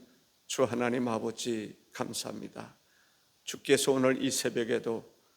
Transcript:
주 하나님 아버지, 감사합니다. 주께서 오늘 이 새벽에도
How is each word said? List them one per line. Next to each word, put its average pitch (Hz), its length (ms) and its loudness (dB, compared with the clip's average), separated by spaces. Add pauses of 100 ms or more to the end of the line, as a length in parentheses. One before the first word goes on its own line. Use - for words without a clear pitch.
(480)
주 - 160 0
하나님 120 440 0
아버지, 113 720 -4 (160)
감사합니다. - 840 -8 (680)
주께서 - 480 2
오늘 131 320 4
이 135 80 2
새벽에도 117 840 -2 (240)